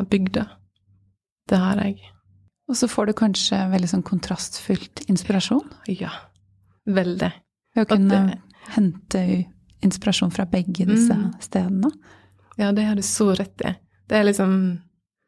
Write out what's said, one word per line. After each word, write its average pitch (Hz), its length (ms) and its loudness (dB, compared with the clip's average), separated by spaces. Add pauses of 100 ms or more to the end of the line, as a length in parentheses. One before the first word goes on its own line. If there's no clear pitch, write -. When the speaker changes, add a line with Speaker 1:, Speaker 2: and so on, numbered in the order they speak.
Speaker 1:
bygda. 196 360 0 (1000)
Det 190 140 2
har 196 220 0
jeg. 202 160 -4 (720)
Speaker 2:
Og 240 100 -4
så 247 100 2
får 208 220 -2
du - 20 0
kanskje 202 460 0 (100)
veldig 185 220 0
sånn 185 140 0
kontrastfylt - 1040 -4
inspirasjon? 196 560 0 (200)
Speaker 1:
Ja, - 260 -6 (760)
veldig. 180 420 0 (460)
Speaker 2:
Ved 226 80 4
å - 20 0
Speaker 1:
At - 60 0
Speaker 2:
kunne 196 300 6 (100)
Speaker 1:
det - 80 -6 (340)
Speaker 2:
hente 190 480 0 (640)
inspirasjon 190 500 0
fra 185 160 -2
begge 185 380 -2
disse 233 260 4
Speaker 1:
Mm. 185 260 -2
Speaker 2:
stedene? 190 520 -2 (680)
Speaker 1:
Ja, 202 140 0
det 214 160 0
har 214 80 0
du 202 80 -2
så 196 340 0
rett - 240 -8
i. - 140 -4 (320)
Det 220 100 0
er 214 60 4
liksom, 190 580 2 (460)